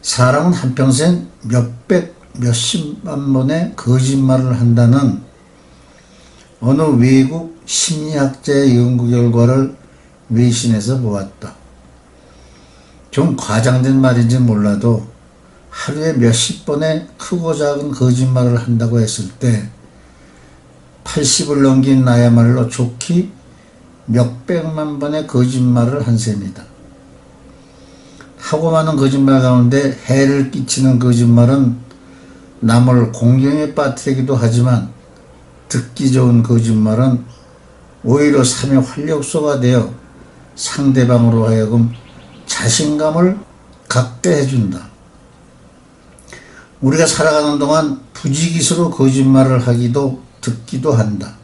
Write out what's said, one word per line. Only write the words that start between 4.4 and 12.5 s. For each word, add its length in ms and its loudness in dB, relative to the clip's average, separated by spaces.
한다는 640 2
어느 220 0
외국 840 2
심리학자의 1120 -2
연구 320 0
결과를 680 2
외신에서 720 0
보았다. 540 -8